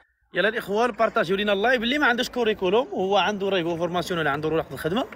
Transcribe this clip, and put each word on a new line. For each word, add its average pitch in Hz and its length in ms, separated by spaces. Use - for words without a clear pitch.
يلا 180 140
الاخوان، 220 420
بارطاجيو 202 460
لينا 208 160
اللايف. 220 300
اللي 247 160
ما 294 80
عندوش 240 220
curriculum، 220 600
هو 202 280
عنده 196 320
راه 190 140
فورماسيون 170 580
ولا 151 100
عنده 151 180
ورقه 151 260
الخدمه، 180 420